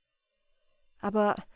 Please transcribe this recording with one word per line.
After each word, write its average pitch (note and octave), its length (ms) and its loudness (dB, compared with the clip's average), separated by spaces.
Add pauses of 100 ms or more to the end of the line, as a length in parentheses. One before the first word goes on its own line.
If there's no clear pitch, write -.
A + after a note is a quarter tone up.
(1000)
Aber G#3 360 0 (200)